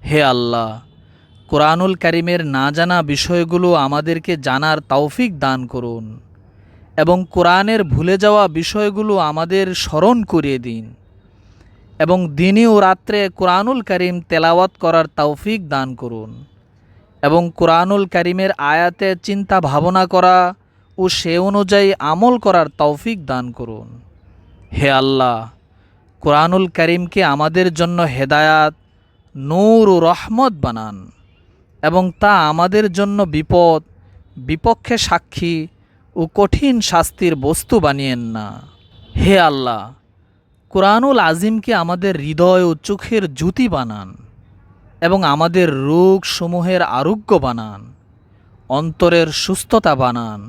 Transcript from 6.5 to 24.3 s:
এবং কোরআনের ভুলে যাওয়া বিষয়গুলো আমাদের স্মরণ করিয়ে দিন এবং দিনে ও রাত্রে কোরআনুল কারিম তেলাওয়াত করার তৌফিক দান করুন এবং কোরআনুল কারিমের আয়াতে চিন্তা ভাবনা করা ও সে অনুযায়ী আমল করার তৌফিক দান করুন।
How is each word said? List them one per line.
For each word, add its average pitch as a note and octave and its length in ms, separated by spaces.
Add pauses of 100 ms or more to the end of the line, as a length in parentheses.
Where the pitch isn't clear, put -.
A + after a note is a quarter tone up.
এবং E3 200 (140)
কোরআনের F#3+ 520
ভুলে D#3+ 340
যাওয়া G#3 300
বিষয়গুলো G3+ 680
আমাদের E3+ 480 (100)
স্মরণ F#3+ 480
করিয়ে C#3 360
দিন A2+ 260 (1120)
এবং E3 180 (180)
দিনে G3 320
ও A3 120
রাত্রে G3 400 (100)
কোরআনুল G3 520
কারিম F3+ 400
তেলাওয়াত E3+ 580
করার E3 280 (120)
তৌফিক D3+ 400 (100)
দান C3+ 260
করুন A2+ 360 (920)
এবং D#3 180 (140)
কোরআনুল F3 500
কারিমের F3+ 460 (200)
আয়াতে F3 380 (140)
চিন্তা G3 380
ভাবনা D#3+ 440
করা F3+ 320 (600)
ও F#3 120
সে E3 300
অনুযায়ী G3+ 500 (100)
আমল F#3+ 380
করার F3+ 300 (100)
তৌফিক D3+ 480
দান B2+ 260
করুন। A2+ 360 (920)